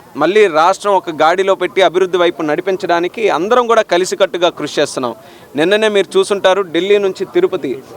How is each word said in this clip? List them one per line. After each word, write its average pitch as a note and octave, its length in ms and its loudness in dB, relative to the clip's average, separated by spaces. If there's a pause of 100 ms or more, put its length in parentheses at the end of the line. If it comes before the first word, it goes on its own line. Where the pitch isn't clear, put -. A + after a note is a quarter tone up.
(160)
మళ్ళీ F#3+ 300 4
రాష్ట్రం F#3 460 0
ఒక F3+ 180 -2
గాడిలో F3 440 2
పెట్టి F3+ 280 -2
అభివృద్ధి F3+ 360 2
వైపు E3+ 240 0
నడిపించడానికి F3+ 880 -2
అందరం G#3+ 380 0
కూడా A3+ 160 2
కలిసికట్టుగా F3+ 680 0
కృషి D#3 320 -4
చేస్తున్నాం. B2+ 340 -4 (420)
నిన్ననే G3+ 320 0
మీరు G3 300 0
చూసుంటారు, F#3+ 440 0
ఢిల్లీ F#3 360 0
నుంచి F#3+ 260 -4
తిరుపతి F3 540 -2 (180)